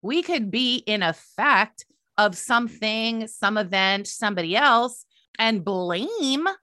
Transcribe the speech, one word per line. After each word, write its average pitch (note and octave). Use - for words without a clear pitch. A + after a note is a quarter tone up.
we C#4
could C4+
be B3
in G#3+
effect G3+
of G3+
something, A3+
some G#3
event, G3
somebody F#3
else, A#3+
and A3+
blame C4